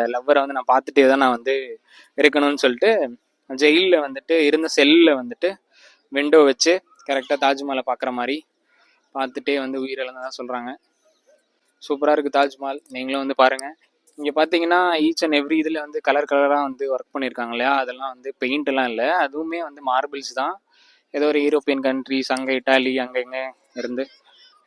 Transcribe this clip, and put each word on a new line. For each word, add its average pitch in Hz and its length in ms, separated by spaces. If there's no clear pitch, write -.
லவ்வரை 127 320
வந்து 139 180
நான் 127 140
பார்த்துட்டே 135 360
தான் 135 160
நான் 127 120
வந்து 120 200
இருக்கணும்னு" 143 460
சொல்லிட்டு 131 280
ஜெயில்ல 151 500
வந்துட்டு 139 360
இருந்த 156 220
செல்ல 160 480
வந்துட்டு 127 340
விண்டோ 147 320
வச்சு 143 300
கரெக்டா 139 340
தாஜ்மஹாலை 139 460
பார்க்குற 127 260
மாதிரி 123 260
பார்த்துட்டே 135 440
வந்து 135 220
உயிரிழந்ததா 131 520
சொல்றாங்க. 123 360
சூப்பரா 147 320
இருக்கு 143 160
தாஜ்மஹால், 139 580
நீங்களும் 131 340
வந்து 135 120
பாருங்க. 131 320
இங்க 147 180
பாத்தீங்கன்னா 170 440
each 160 240
and 156 100
every 147 260
இதுல 156 200
வந்து 151 220
கலர் 143 300
கலரா 143 300
வந்து 135 300
ஒர்க் - 220
பண்ணிருக்காங்க 123 360
இல்லையா? 127 280
அதெல்லாம் 131 320
வந்து 127 280
பெயிண்ட் 135 300
எல்லாம் 135 220
இல்ல, 113 140
அதுவுமே 160 420
வந்து 143 220
மார்பிள்ஸ் 135 500
தான். 143 220
ஏதோ 147 120
ஒரு 147 140
யூரோப்பியன் 143 440
கண்ட்ரிஸ், 131 500
அங்க 131 180
இட்டாலி, 131 460
அங்க 127 220
இங்க 127 180
இருந்து 123 300